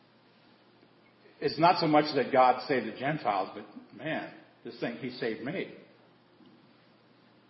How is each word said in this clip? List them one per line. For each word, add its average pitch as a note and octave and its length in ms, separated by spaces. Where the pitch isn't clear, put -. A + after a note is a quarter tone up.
it's D3 200
not E3+ 200
so E3+ 80
much D3+ 180
that B2 160
God B2+ 360
saved B2 200
the G#2+ 120
Gentiles, A#2 540
but, - 100
man, C#3+ 240
this A#2 160
thing, A#2+ 180
he B2+ 140
saved - 320
me. D#3 240